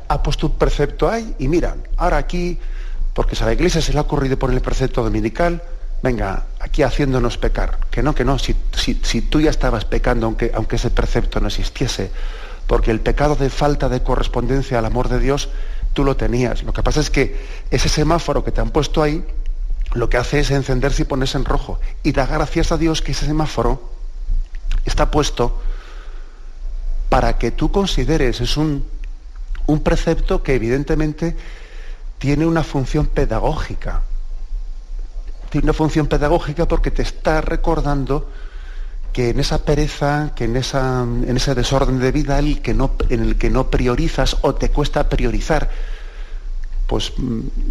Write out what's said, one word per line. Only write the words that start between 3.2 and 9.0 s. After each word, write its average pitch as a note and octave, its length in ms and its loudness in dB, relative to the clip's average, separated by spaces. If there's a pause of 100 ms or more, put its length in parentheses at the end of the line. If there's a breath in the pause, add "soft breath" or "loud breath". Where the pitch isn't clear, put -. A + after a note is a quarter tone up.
si - 60 0
a A2 40 2
la A2+ 60 2
Iglesia D#3+ 300 2
se - 100 2
le C#3+ 60 2
ha D3+ 40 2
ocurrido C#3 360 0
poner B2+ 180 0
el B2+ 60 0
precepto B2+ 420 0
dominical, A2+ 580 0 (400 loud breath)
venga, G#2 440 0 (120)
aquí - 240 0
haciéndonos B2+ 540 2
pecar. - 440 0 (100)
Que A#2+ 120 0
no, D#3 120 2
que - 100 2
no, C#3 140 2
si, - 180 0 (180)
si, - 280 0